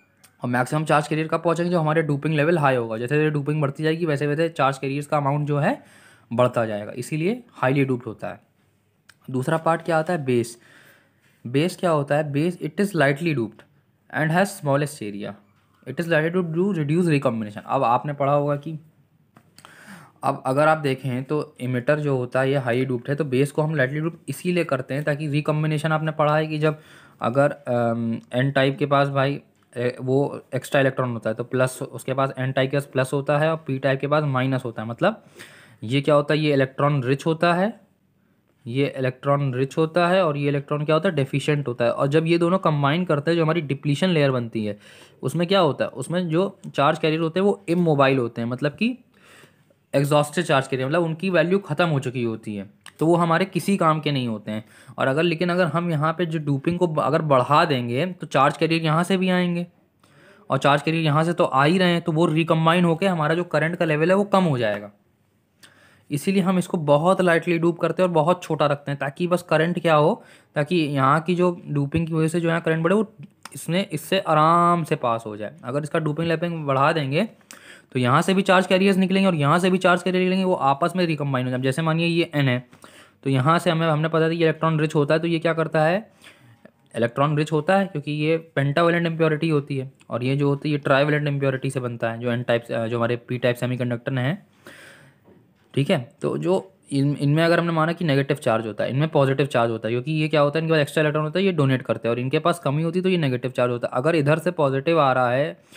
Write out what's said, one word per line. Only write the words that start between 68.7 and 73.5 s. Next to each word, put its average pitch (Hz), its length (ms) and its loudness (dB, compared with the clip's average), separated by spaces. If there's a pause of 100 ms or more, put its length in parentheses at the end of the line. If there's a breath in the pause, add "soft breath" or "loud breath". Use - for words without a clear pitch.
हैं 139 80 -6
ताकि 143 280 -4
बस 175 140 0
करंट 170 380 0
क्या 165 160 2
हो, 156 280 2 (320 loud breath)
ताकि 151 200 -2
यहाँ 143 460 2
की 175 140 -2
जो 180 140 2 (180)
डोपिंग 147 400 -2
की 165 60 -6
वजह 160 140 2
से 170 120 -2
जो 165 80 0
यहाँ 165 140 0
करंट 160 220 0
बढ़े 180 120 2
वो 214 160 0 (440)